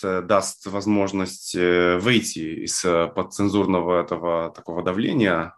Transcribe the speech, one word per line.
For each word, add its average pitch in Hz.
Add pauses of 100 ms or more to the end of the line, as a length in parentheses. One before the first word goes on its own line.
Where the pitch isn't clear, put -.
э, 92
даст 98
возможность, 98
э, 87
выйти 87
из, -
э, 85
подцензурного 92
этого 85
такого 85
давления. 92